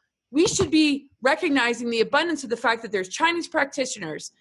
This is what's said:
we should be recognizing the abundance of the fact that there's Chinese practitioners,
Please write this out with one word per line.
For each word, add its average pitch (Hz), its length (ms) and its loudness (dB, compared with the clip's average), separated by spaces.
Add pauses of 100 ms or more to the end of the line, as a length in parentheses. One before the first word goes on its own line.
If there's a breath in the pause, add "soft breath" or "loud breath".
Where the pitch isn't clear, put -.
(320)
we 320 160 4
should 349 240 0
be 302 380 2 (120)
recognizing 254 680 0
the 226 120 2
abundance 294 440 0
of 220 40 -10
the 233 80 -4
fact 233 260 0
that 214 100 -10
there's 185 160 -2
Chinese 330 400 0
practitioners, 254 920 -4